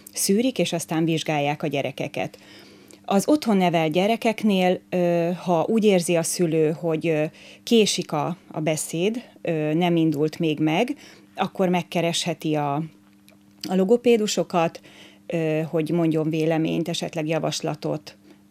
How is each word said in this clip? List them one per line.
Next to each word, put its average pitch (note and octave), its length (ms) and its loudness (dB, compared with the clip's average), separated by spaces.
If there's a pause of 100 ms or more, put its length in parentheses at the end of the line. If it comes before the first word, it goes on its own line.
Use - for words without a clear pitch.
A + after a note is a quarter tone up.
(120)
szűrik, A#3 460 0
és F3 140 0
aztán E3 320 -2
vizsgálják D3+ 580 -2
a E3+ 40 -4
gyerekeket. - 720 -6 (680)
Az G3 240 0
otthon C#4+ 280 4
nevelt E3 360 2
gyerekeknél, G3+ 960 2
ö, E3+ 420 0 (120)
ha E3+ 260 2
úgy A3 160 2
érzi F3+ 320 4
a E3 60 2
szülő, D#3+ 480 2
hogy, D#3+ 360 -2
ö, D#3 180 2 (380)
késik G3+ 500 2
a, D#3 240 -2 (140)
a - 100 -8
beszéd, E3+ 600 -2 (200)
ö, D#3 320 -2
nem E3+ 220 2
indult D#3 420 0
még D#3 200 0
meg, F3+ 380 0 (380)
akkor F#3+ 340 -2
megkeresheti E3 840 -2
a, C#3+ 200 -2 (920)
a F#3+ 60 -2
logopédusokat, F#3+ 1040 2 (460)
ö, D#3 340 -2 (100)
hogy D#3+ 200 -2
mondjon D#3+ 400 0
véleményt, E3 580 0
esetleg E3 400 -6
javaslatot, D3+ 880 -4 (340)